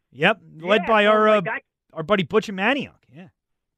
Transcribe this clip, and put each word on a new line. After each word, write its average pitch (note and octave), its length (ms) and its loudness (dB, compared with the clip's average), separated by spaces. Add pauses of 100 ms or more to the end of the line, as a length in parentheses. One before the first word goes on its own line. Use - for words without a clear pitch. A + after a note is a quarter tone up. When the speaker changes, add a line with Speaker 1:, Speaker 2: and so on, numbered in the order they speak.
(120)
Speaker 1:
Yep, F3+ 280 -2 (200)
led G3 220 0
Speaker 2:
Yeah, - 40 -8
Speaker 1:
by G#3+ 180 2
Speaker 2:
so, G#3 40 2
Speaker 1:
our, G#3+ 280 4
Speaker 2:
like, G3+ 120 -2
Speaker 1:
uh, - 20 -6
Speaker 2:
I B3 100 -8 (340)
Speaker 1:
our D#3+ 80 -8
buddy F#3+ 220 0
Butch F#3 260 -2
and F#3+ 60 -12
Maniac. G3+ 540 -4
Yeah. D#3 180 -20 (500)